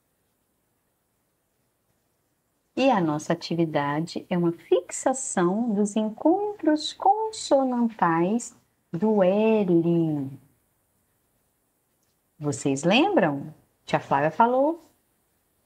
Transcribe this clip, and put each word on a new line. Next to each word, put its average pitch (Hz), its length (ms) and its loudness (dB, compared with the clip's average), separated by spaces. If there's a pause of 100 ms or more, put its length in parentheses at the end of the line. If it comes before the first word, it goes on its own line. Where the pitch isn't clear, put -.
(2750)
E 262 120 4
a 208 120 2
nossa 151 320 -2
atividade 156 960 -4
é 185 80 -2
uma 170 160 2
fixação 247 1200 -2
dos 208 240 0
encontros 311 960 0
consonantais 240 1600 0 (340)
do 208 320 0
L. 170 1080 2 (2000)
Vocês 143 440 -4
lembram? 180 680 2 (320)
Tia 151 140 0
Flávia 147 320 0
falou 262 500 2 (840)